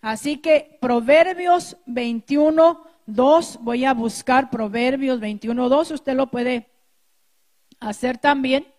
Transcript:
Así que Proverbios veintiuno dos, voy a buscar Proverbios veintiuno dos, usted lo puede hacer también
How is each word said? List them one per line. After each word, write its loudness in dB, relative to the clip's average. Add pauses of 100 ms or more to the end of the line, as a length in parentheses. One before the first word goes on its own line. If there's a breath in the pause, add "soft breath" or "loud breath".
Así -6
que 0
Proverbios 2 (100)
veintiuno 0 (240 soft breath)
dos, 2
voy -4
a 2
buscar 0
Proverbios -2
veintiuno -4
dos, 2
usted -6
lo 0
puede -4 (1120)
hacer -6
también 0 (120)